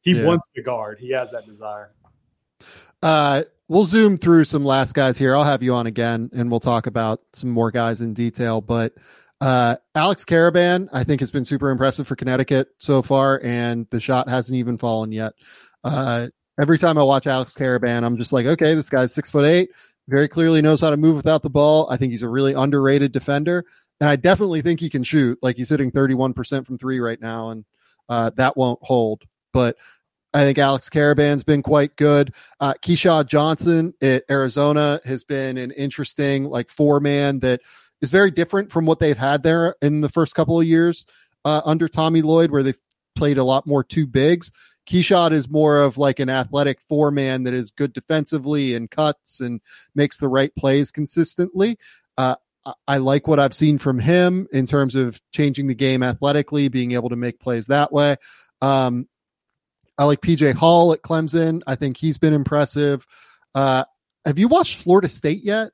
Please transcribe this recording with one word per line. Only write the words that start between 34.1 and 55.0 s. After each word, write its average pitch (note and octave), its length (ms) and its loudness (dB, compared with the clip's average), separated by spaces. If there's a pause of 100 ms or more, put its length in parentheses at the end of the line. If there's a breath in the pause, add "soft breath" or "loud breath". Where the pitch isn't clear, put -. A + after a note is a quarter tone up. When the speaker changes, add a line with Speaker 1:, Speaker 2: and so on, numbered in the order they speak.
Speaker 2:
Arizona C#3+ 760 0
has B2+ 180 -8
been C3+ 360 -6
an B2+ 140 -10
interesting, C#3 720 -4
like, B2+ 260 -6
four-man C#3+ 720 0
that B2+ 200 0 (400 soft breath)
is B2+ 100 -6
very F#3+ 220 4
different E3+ 400 -4
from E3 120 -2
what D#3+ 140 2
they've D3+ 180 0
had C#3 280 -2
there E3 360 0
in D3 200 0
the D3 80 -2
first D#3+ 260 -2
couple E3 260 0
of E3 60 2
years, E3 400 0 (380 soft breath)
uh, D3+ 200 0
under D#3 240 0
Tommy D#3+ 320 0
Lloyd, D#3+ 300 2
where C#3 140 0
they've C3+ 160 -4 (340)
played D3 240 0
a C3 60 2
lot C3 200 0
more C#3+ 200 0
two D3+ 240 -4
bigs. D3 420 2 (380 soft breath)
Keyshawn F3 420 2
is C#3+ 180 0
more D3+ 320 4
of, C3+ 180 2
like, C#3+ 200 0
an C3 100 -2
athletic C3+ 520 -2
four-man C#3 640 0
that B2 100 -4
is B2 160 -6
good C#3 220 -4
defensively D3 840 -4
and A#2 160 -8
cuts - 500 -4
and A#2+ 200 -8 (340 soft breath)
makes D3 220 0
the C#3 120 -4
right C3+ 280 0
plays C#3 340 0
consistently. F3+ 880 -4 (400 soft breath)
Uh, C3 160 0 (320)
I, B2 60 -14 (160)
I C#3 80 0
like C3+ 320 0
what D#3 100 4
I've C#3 160 2
seen D3+ 240 2
from C3 220 -2
him F3+ 520 2
in C3+ 140 0
terms C3+ 300 0
of B2 240 -2 (100)